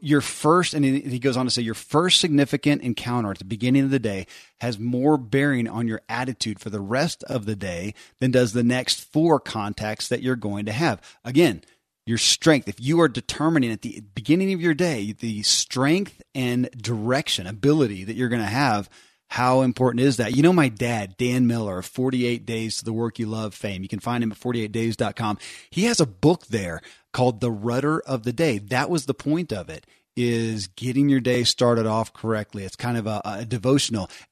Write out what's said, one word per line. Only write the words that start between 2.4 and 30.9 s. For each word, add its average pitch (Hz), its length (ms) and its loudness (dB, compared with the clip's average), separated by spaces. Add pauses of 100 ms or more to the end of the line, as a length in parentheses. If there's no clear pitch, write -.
encounter 120 480 -2
at 98 80 -6
the 95 80 -14
beginning 123 380 2
of 135 80 0
the 135 80 2
day 98 260 -4 (360)
has 117 180 -4
more 127 400 2
bearing 131 480 0
on 117 200 -4
your 110 220 -4
attitude 117 500 -6
for 107 120 -10
the 101 100 -6
rest 127 440 -2
of 117 200 -4
the 107 100 -2
day 95 380 -6 (260)
than 131 120 2
does 123 220 4
the 120 100 2
next 123 380 0
four 156 380 2
contacts 107 680 -6
that - 160 -2
you're 127 120 0
going 104 300 -6
to 107 60 -4
have. 123 280 0 (240)
Again, 123 380 2 (460)
your 113 100 0
strength, - 500 2
if 101 140 -10
you 156 180 2
are 165 80 6
determining 131 640 0
at 107 120 -8
the 110 180 -10 (140)
beginning 180 380 2
of 175 60 -4
your 165 140 2
day, 139 380 -2
the 107 320 -6
strength 151 760 0 (140)
and 123 380 0
direction, 117 760 -2
ability 107 580 0
that 104 120 -8
you're 123 120 0
gonna 117 200 0
have, 110 420 0 (380)
how 127 340 2
important 123 400 2
is 135 160 4
that? 113 180 -2
You 139 60 4
know, 170 100 8
my 165 160 6
dad, 110 480 -2
Dan 123 300 2
Miller, 110 320 0
of 95 80 -6
forty-eight 123 580 -2
Days 113 340 -4
to - 80 -10
the 117 60 -4
Work 113 280 -4
You 110 80 -4
Love 110 260 -6
fame. 95 300 -8
You 95 40 -10
can 104 120 -6
find 120 240 -2
him 110 80 -2
at 98 60 -14
forty-eight 117 340 -4
days 113 260 -2
dot 110 180 -2
com. 107 220 -2 (320)
He 175 140 -2
has 233 160 2
a 156 80 4
book 147 400 0
there 90 340 -6 (320)
called 127 260 2
The 123 120 0
Rudder 123 480 -2
of 127 240 -6
the 120 100 -2
Day. 135 240 0
That 123 320 -2
was 165 160 -2
the 135 80 -2
point 151 400 -2
of 92 160 -8
it, 80 160 -14 (300)
is 113 520 0
getting 127 400 0